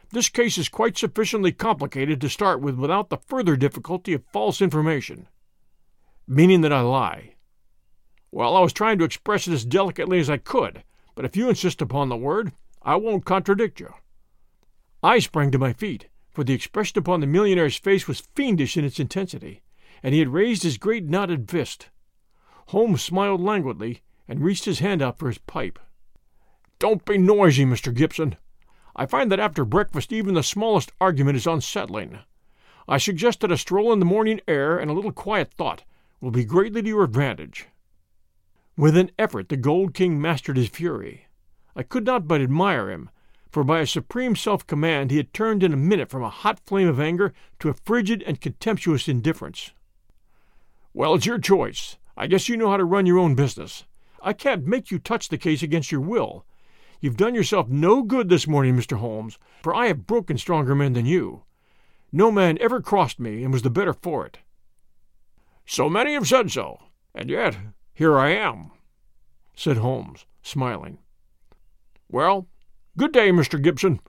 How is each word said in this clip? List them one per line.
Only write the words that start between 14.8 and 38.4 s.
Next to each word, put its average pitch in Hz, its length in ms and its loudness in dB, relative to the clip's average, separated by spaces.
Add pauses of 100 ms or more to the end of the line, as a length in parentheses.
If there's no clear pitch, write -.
I 214 180 6
sprang 143 320 0
to 127 80 2
my 127 140 0
feet, 170 360 -8 (200)
for 147 140 -6
the 131 100 0
expression - 460 -4
upon 175 220 -2
the 139 60 -2
millionaire's 175 500 2
face 196 300 0
was - 280 -8
fiendish 185 420 0
in 151 80 0
its 135 140 -6
intensity, - 640 -8 (420)
and 135 100 0
he 151 60 6
had 147 100 4
raised 196 340 0
his 143 140 0
great 214 280 -2
knotted 165 440 -2
fist. - 400 -6 (800)
Holmes 202 340 2
smiled 190 400 -2
languidly 131 600 -4 (260)
and 135 160 -4
reached 185 220 0
his 185 140 -2
hand 185 220 0
out 127 160 -4
for 143 120 -4
his 110 80 -6
pipe. - 420 -10 (1000)
"Don't 208 260 2
be 208 120 2
noisy, 180 460 6
Mister 127 300 0
Gibson. 151 420 0 (600)
I 131 100 -4
find 254 260 0
that 196 80 2
after 165 240 0
breakfast 147 480 0
even 202 220 0
the 156 100 2
smallest 208 560 0
argument 143 380 2
is 110 100 -2
unsettling. 107 720 -6 (680)
I 139 100 2
suggest 202 440 0
that 196 100 0
a 160 60 0
stroll 214 360 2
in 208 60 2
the 180 60 4
morning 220 420 2
air 156 300 0
and 151 120 -4
a 151 40 -2
little 196 180 -4
quiet 196 420 -4
thought 127 300 -6 (360)
will 127 120 -6
be 120 120 0
greatly 202 380 0
to 208 60 -2
your 214 160 2
advantage." 120 640 -4 (1080)